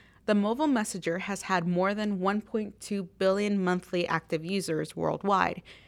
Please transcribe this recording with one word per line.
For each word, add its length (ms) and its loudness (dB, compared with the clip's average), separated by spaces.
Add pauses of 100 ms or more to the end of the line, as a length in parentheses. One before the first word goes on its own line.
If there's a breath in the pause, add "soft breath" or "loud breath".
(280 soft breath)
the 80 4
mobile 320 2
messenger 500 0
has 240 -6
had 260 0
more 280 2
than 240 -2
one 220 0
point 380 -6
two 380 -6
billion 440 2
monthly 460 0
active 380 -2
users 500 -2
worldwide, 680 0 (240 loud breath)